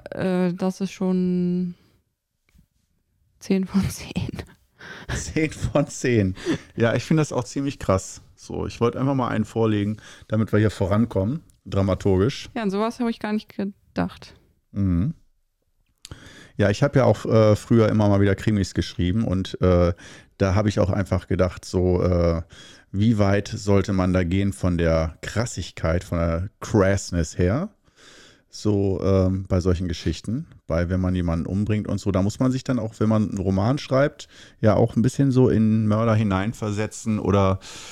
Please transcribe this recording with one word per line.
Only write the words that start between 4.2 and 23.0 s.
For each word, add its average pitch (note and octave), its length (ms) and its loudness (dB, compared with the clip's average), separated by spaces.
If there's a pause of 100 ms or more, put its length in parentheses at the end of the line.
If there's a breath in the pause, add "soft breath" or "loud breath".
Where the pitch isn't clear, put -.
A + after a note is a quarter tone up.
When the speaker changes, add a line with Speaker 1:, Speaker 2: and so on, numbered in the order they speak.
Speaker 1:
Zehn - 360 -4
von - 360 -2
zehn. G#2 480 2 (400 loud breath)
Ja, A2+ 180 2
ich A#2+ 100 -2
finde D#3+ 180 2
das D3 100 -2
auch B2 140 -4
ziemlich C#3 340 -6
krass. - 420 -2 (140)
So, F2 320 -8
ich - 140 -6
wollte A#2 180 0
einfach C#3 160 0
mal B2 140 0
einen G#2+ 160 0
vorlegen, G#2+ 520 0 (300 loud breath)
damit A2 240 0
wir G#2+ 80 4
hier G#2+ 120 4
vorankommen, G#2 720 0 (240)
dramaturgisch. F#2+ 880 0
Speaker 2:
Ja, A#3 100 -4
an G3+ 60 -2
sowas G#3+ 300 -2
habe A#3+ 100 0
ich A#3 100 -6
gar G#3+ 120 -6
nicht G#3+ 240 -4
gedacht. - 800 -8 (400)
Speaker 1:
Mhm. G2 400 2 (1400 loud breath)
Ja, G2+ 120 4
ich G#2 140 0
habe C#3+ 160 2
ja A#2+ 60 4
auch, A2 200 2
äh, A2 300 6
früher A2+ 340 4
immer G#2 200 2
mal G2 100 4
wieder G2 160 4
Krimis G2+ 380 -2
geschrieben F2+ 520 -2
und, F#2 360 -4
äh, F2 320 4 (440 loud breath)
da F#2+ 180 0
habe G#2 120 2
ich G#2 140 0
auch F#2+ 80 2
einfach F#2 380 -2
gedacht, F2+ 360 -2
so, F2+ 380 2
äh, E2+ 400 2 (500 loud breath)
wie G#2+ 260 2